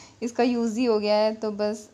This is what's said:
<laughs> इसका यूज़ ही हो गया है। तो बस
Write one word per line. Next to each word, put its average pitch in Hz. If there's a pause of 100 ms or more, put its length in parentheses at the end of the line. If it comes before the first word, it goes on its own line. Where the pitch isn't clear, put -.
<laughs> -
इसका 240
यूज़ 233
ही 254
हो 214
गया 208
है। 214
तो 220
बस 208